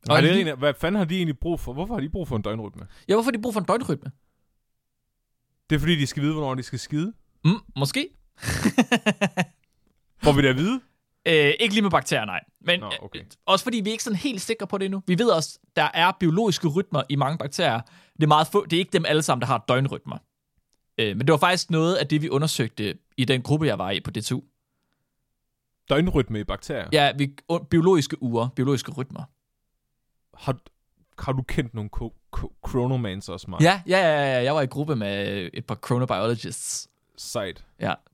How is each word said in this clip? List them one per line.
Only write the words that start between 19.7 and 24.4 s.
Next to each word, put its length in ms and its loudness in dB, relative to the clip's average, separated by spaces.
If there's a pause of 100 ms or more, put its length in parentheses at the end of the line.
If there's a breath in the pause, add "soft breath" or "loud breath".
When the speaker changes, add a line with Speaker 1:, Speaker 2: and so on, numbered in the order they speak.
Speaker 2:
Øh, 200 0
men 100 0
det 40 6
var 60 8
faktisk 340 2
noget 240 2
af 120 -2
det, 140 0
vi 80 -4
undersøgte 680 -2 (200)
i 80 0
den 160 0
gruppe, 240 0
jeg 140 0
var 120 -4
i 80 -4
på 120 -10
D 120 -8
T 80 -8
U. 100 -4 (1500)